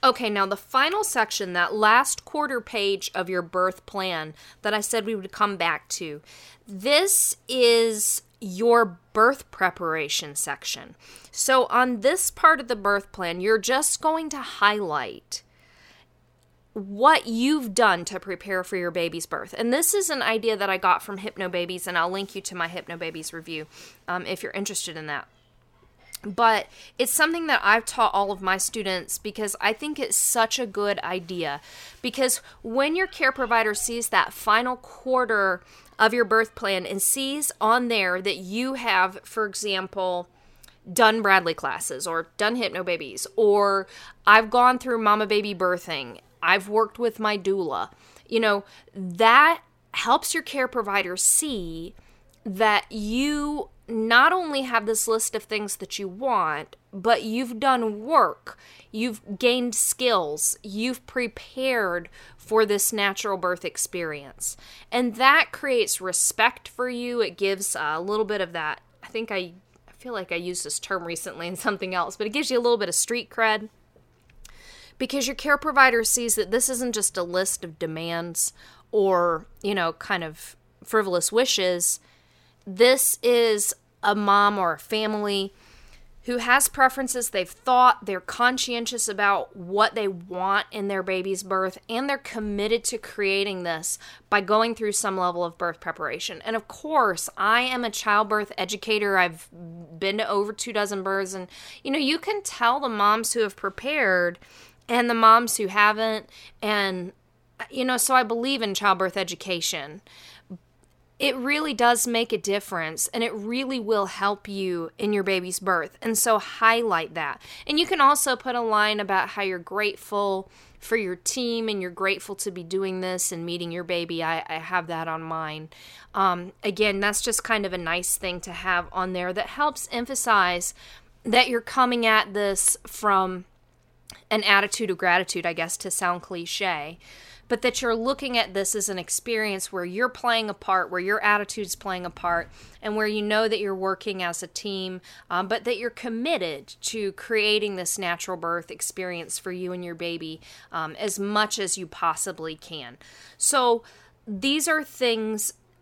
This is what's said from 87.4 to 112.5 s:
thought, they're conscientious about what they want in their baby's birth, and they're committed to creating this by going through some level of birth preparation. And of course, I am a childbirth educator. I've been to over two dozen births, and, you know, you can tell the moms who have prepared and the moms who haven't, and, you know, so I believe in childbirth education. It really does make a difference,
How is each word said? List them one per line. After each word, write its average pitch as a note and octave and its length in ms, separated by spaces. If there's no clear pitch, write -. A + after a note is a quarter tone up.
thought, B3 560
they're F#3+ 160
conscientious A#3+ 880
about G3+ 480
what G3 380
they G#3+ 120
want F#3 640
in G3+ 180
their F#3+ 140
baby's F#3+ 400
birth, F#3+ 360
and A#3+ 180
they're C#4 120
committed G#3+ 640
to A#3 140
creating G3 640
this E3 360
by G#3 120
going A3 340
through G#3+ 180
some G3+ 240
level F3+ 260
of E3+ 140
birth E3+ 240
preparation. D#3+ 640
And A3 100
of - 140
course, B3 720
I A3 240
am B3+ 200
a A3+ 80
childbirth G#3+ 680
educator. G3+ 580
I've F3 320
been G3 200
to A3 100
over G#3 240
two A#3 200
dozen G3+ 300
births, G3 300
and, F#3 160
you C#4+ 80
know, C4+ 80
you D4 200
can G4+ 240
tell B3 380
the C#4 100
moms G#3+ 420
who A#3+ 80
have G#3 160
prepared G3 840
and A#3+ 220
the A#3 60
moms A3+ 420
who G#3 120
haven't, G#3+ 600
and, G3 520
you B3+ 160
know, B3+ 100
so B3+ 180
I B3+ 80
believe A#3 380
in G#3 140
childbirth F#3+ 420
education. F3 840
It C4+ 160
really C#4+ 400
does A#3+ 320
make A#3 260
a G#3+ 60
difference, E3+ 720